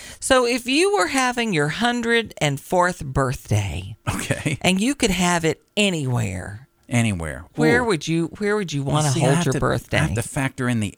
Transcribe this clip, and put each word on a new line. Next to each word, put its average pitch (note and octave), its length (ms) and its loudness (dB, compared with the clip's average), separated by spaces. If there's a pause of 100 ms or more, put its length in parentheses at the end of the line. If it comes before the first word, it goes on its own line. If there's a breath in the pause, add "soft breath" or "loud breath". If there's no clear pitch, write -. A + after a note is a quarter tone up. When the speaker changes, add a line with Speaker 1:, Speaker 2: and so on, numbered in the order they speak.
(200 loud breath)
Speaker 1:
So B3+ 260 4
if A#3+ 220 -2
you E4+ 280 4
were F4+ 120 2
having B3 440 0
your D3+ 180 2
hundred A#3 680 0
and C#3+ 240 0
fourth F3+ 420 0
birthday, A2 920 -2 (180)
Speaker 2:
Okay. - 480 -2
Speaker 1:
and F#3 180 2
you B3+ 140 0
could - 180 0
have F3 340 2
it D#3 180 -2 (120)
anywhere, A2+ 840 -2 (260)
Speaker 2:
Anywhere. E2 580 -2 (100)
Speaker 1:
where - 260 4
Speaker 2:
Ooh. B3 40 0
Speaker 1:
would F3+ 220 -2
you, E3 200 0 (100)
where G#3 180 -2
would G3+ 160 -4
you C#3 120 -4
Speaker 2:
Well, C#3 140 0
Speaker 1:
wanna D3+ 140 2
Speaker 2:
see, B2+ 100 0
I - 40 2
Speaker 1:
hold D3 120 4
Speaker 2:
have F3 100 0
Speaker 1:
your C3 60 0
Speaker 2:
to, D#3 60 0
Speaker 1:
birthday? B2+ 380 -2
Speaker 2:
I - 60 2
have - 100 0
to A2+ 80 -2
factor C3 480 -4
in A#2 120 0
the G#2 160 -2